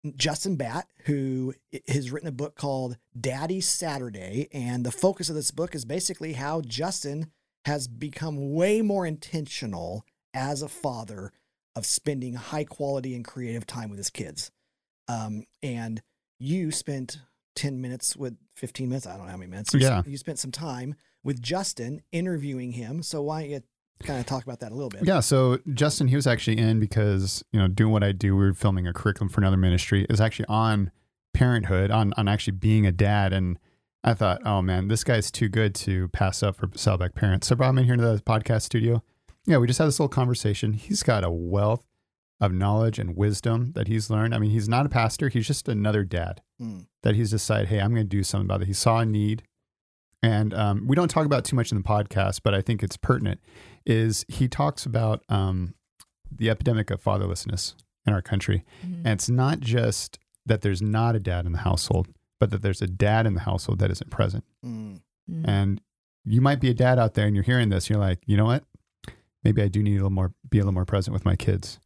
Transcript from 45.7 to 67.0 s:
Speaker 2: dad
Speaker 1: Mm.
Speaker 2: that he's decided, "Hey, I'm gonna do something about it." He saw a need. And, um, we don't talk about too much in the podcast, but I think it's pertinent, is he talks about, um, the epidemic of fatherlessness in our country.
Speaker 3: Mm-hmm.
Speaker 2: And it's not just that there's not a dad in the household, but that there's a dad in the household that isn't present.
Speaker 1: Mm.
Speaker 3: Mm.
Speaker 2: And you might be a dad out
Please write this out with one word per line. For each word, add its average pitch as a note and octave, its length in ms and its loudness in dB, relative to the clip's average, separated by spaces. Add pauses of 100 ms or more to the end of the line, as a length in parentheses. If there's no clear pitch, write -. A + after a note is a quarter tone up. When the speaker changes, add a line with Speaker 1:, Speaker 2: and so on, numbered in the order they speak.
Speaker 2:
dad F2+ 360 -4 (200)
Speaker 1:
Mm. G2+ 260 -12 (160)
Speaker 2:
that A2 120 4
he's A2 160 2
decided, G#2+ 360 0
"Hey, G#2 140 2
I'm G2+ 100 2
gonna A2 140 2
do G2 180 0
something G2 240 0
about F#2+ 140 0
it." F#2+ 60 -2
He G2 60 -2
saw A2+ 260 2
a A#2 60 2
need. G#2+ 380 0 (800)
And, G#2+ 320 2
um, G#2 340 0
we C3+ 100 4
don't F3 120 2
talk D#3 160 2
about C#3 200 2
too - 100 -2
much A#2+ 160 0
in G#2+ 60 0
the F#2+ 60 -2
podcast, G2+ 600 0
but G2+ 100 4
I G2 80 2
think G#2+ 220 0
it's - 140 -6
pertinent, G2+ 420 0 (460)
is A2+ 420 2
he B2+ 220 0
talks C#3+ 360 -2
about, A2 440 0
um, F#2+ 460 0 (540)
the A2 200 0
epidemic A2 420 0
of G2 100 -4
fatherlessness F#2+ 760 -2 (300)
in G#2+ 80 2
our F#2 80 0
country. F#2+ 440 0 (200)
Speaker 3:
Mm-hmm. F3+ 100 -6 (100)
Speaker 2:
And - 20 2
it's A2 220 0
not C3 320 2
just A#2 580 -2 (260)
that A2+ 160 2
there's G2 200 0
not A2 340 2
a G#2 60 0
dad F2 240 -2
in F2 80 -2
the F2 60 -2
household, F2+ 500 0 (280)
but G#2+ 140 2
that G2 100 -2
there's G2 200 0
a G2 60 -2
dad G#2 400 2
in G2+ 60 2
the F2+ 80 0
household F#2 380 -2
that G2 120 2
isn't - 200 -6
present. G2+ 320 0 (220)
Speaker 1:
Mm. A2 340 -12 (320)
Speaker 3:
Mm. D#3+ 160 -4
Speaker 2:
And G2 340 2 (440)
you A2 160 4
might C#3 180 4
be C3 100 4
a A#2+ 40 4
dad B2 260 4
out A2 140 2